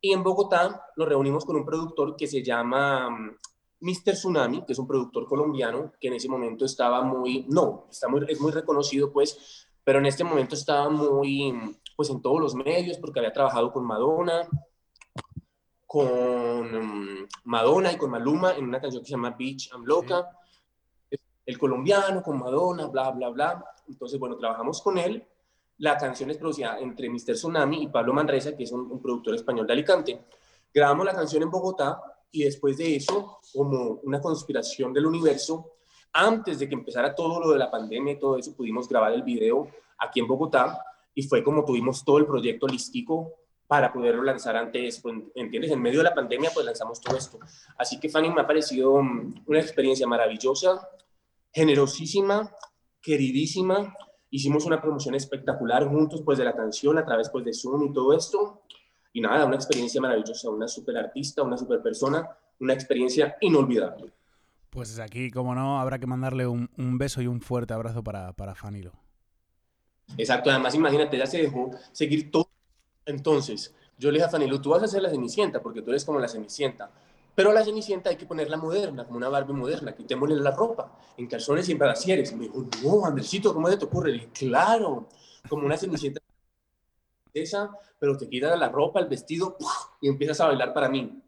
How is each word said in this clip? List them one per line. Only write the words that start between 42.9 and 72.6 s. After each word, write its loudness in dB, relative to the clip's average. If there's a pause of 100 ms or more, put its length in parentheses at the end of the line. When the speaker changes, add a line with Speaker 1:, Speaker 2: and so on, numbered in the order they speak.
Speaker 1:
para 4
poderlo 2
lanzar -2
antes, -4
pues, -8 (200)
¿entiendes? -4
En 0
medio 2
de 6
la 4
pandemia, 0
pues, 0
lanzamos -6
todo -2
esto. -8 (400)
Así -4
que, -4
Fanny, 2
me 2
ha 2
parecido, 4
mm, -4
una 4
experiencia 2
maravillosa, 2 (600)
generosísima, 2 (480)
queridísima. 0 (360)
Hicimos 0
una 0
promoción -2
espectacular 0
juntos, 2
pues, 4
de 4
la 0
canción 2
a 0
través, 0
pues, -6
de -4
Zoom -2
y -2
todo 4
esto. 0 (500)
Y -4
nada, 4
una 2
experiencia -2
maravillosa, -2
una -4
súper -6
artista, -4
una -2
súper -2
persona, -2 (320)
una 2
experiencia 0
inolvidable. 2 (580)
Speaker 2:
Pues -12
desde -12
aquí, -8
como -4
no, 0
habrá -2
que -8
mandarle -2
un, -2
un 0
beso 0
y 0
un -2
fuerte -2
abrazo -4
para, -8
para -10
Fanny -12
Lo. -18 (1200)
Speaker 1:
Exacto, 2
además 4
imagínate, 4
ella 0
se -2
dejó 0 (200)
seguir -2
todo. 2 (560)